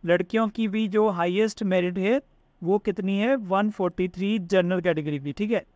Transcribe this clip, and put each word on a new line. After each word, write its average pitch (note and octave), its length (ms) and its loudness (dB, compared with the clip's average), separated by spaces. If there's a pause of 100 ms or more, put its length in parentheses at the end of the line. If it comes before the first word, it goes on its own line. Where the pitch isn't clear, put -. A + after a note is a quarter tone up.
लड़कियों F#3 440 2
की A3 200 -2
भी A3 200 0
जो G#3+ 200 4
हाईएस्ट F#3 540 0
मेरिट F3+ 360 0
है G#3+ 220 0 (420)
वो F#3 160 2
कितनी G3 400 -2
है, A#3 180 2
वन G3+ 340 0
फ़ोर्टी F#3 380 -2
थ्री G3+ 300 -2
जनरल F3+ 420 2
कैटेगरी D#3 380 -2
की, C#3 140 -8
ठीक G#3 180 -4
है G#3+ 140 -2 (120)